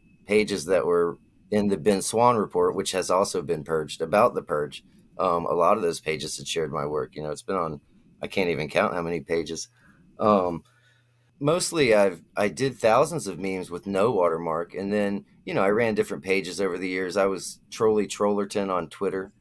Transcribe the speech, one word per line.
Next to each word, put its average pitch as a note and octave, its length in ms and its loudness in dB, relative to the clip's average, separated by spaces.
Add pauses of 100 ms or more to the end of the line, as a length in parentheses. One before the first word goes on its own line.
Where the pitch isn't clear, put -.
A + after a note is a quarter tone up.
(240)
pages G2+ 400 0
that F2 220 2
were F2 320 2 (320)
in G#2 180 2
the G2 80 0
Ben F#2+ 240 2
Swann A#2 360 4
report, F2+ 380 0
which F#2 180 -4
has F2+ 180 -2
also F#2 320 2
been D#2 200 -4
purged D#2 380 -4
about G2+ 340 2
the D#2 60 -4
purge, D2 420 -4 (360)
um, F2 260 0
a - 80 -2
lot F2 240 4
of A2 60 -4
those E2+ 180 -2
pages D2+ 380 -6
had C#2 100 -12
shared D#2 240 -4
my D2 140 -4
work. D2+ 280 -6
You D2+ 80 -10
know, D2+ 80 -6
it's D2+ 120 -10
been F#2+ 140 -4
on, D#2+ 260 -4 (400)
I - 40 -6
can't F#2 220 -2
even D2+ 220 -2
count F#2 240 0
how F2 80 -4
many E2 180 -4
pages. E2 480 -6 (500)
Um, F#2 460 2 (760)
mostly D3 560 2
I've, G2 280 4 (120)
I G#2 140 2
did B2 300 -4
thousands B2+ 480 2
of F2+ 120 -6
memes F#2 320 -6
with F2 160 -10
no G2 260 2
watermark. E2+ 600 0
And G2 180 -6
then, G2+ 360 -2 (180)
you F3 80 -8
know, G#2 100 2
I F#2+ 60 4
ran A2 260 2
different G2+ 300 -2
pages F#2 340 -2
over F#2 200 -2
the F#2 100 -4
years. F#2 300 -4
I G2 80 4
was F#2+ 340 -6 (100)
Trolly G#2+ 360 2
Trollerton G2+ 680 -2
on E2+ 160 -2
Twitter, F#2+ 420 -6 (100)